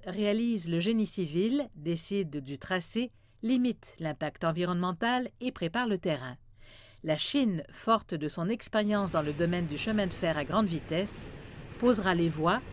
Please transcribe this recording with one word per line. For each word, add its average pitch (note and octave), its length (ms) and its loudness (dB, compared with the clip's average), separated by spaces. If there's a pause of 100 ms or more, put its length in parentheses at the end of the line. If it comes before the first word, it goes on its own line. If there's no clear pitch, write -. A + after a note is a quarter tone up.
réalise G#3 600 0
le E3+ 100 2
génie G#3+ 300 2
civil, G3+ 640 0
décide E3 680 -2
du C3+ 160 -8
tracé, F#3+ 540 -4 (320)
limite B3 560 0
l'impact D#3 460 -4
environnemental F3+ 880 0 (100)
et B3 100 -2
prépare A#3 380 -2
le G3 100 2
terrain. C3 380 -2 (640)
La D#3 160 2
Chine, A3 540 2
forte - 420 2
de D3+ 140 -2
son E3+ 200 -2
expérience G#3 640 0
dans D#3+ 120 2
le D3 100 0
domaine E3+ 340 2
du D3 120 -4
chemin G#3+ 280 0
de E3+ 60 -4
fer D#3+ 260 0
à D3 60 0
grande G#3 220 2
vitesse, E3+ 600 -2 (540)
posera F#3+ 340 4
les E3+ 140 4
voies, E3 320 2 (120)